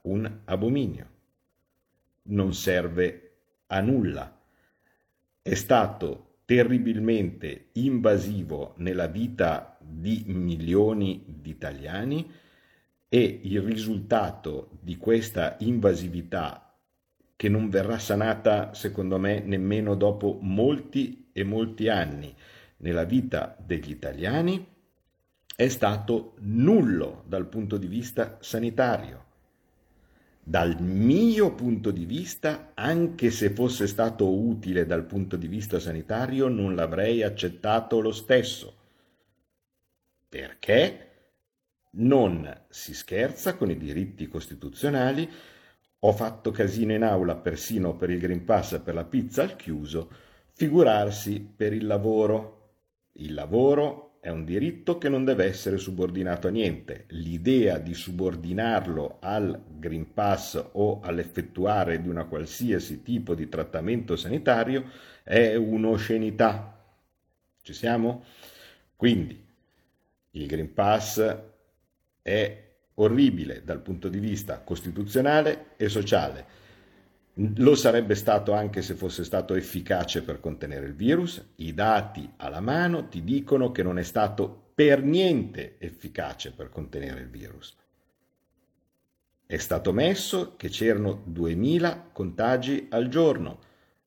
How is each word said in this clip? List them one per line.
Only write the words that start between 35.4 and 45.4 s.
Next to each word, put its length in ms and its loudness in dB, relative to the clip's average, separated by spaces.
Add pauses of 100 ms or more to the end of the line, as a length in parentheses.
vista 320 -4
sanitario, 680 -2
non 260 0
l'avrei 480 0
accettato 800 0
lo 120 2
stesso. 640 0 (1500)
Perché 760 0 (920)
non 720 2
si 240 -14
scherza 640 -4
con 140 0
i 80 -2
diritti 500 -6
costituzionali. 1040 -4 (680)